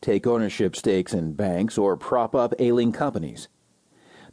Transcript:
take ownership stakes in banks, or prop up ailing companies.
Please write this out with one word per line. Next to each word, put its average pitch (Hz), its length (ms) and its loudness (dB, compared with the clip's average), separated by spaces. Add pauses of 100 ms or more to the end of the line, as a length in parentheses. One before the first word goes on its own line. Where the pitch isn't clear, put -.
take 101 240 0
ownership 113 520 0
stakes 95 360 0
in 80 200 -2
banks, 95 440 -2
or 98 200 2
prop 117 360 -2
up 120 280 2
ailing 120 320 4
companies. 107 560 -6 (840)